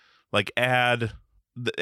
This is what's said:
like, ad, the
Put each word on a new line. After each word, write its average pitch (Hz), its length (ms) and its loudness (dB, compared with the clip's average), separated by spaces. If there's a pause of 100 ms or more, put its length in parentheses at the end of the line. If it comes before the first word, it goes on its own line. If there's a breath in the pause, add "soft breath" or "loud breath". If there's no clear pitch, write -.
(320 soft breath)
like, 104 240 0
ad, 123 580 2 (420)
the 123 260 -4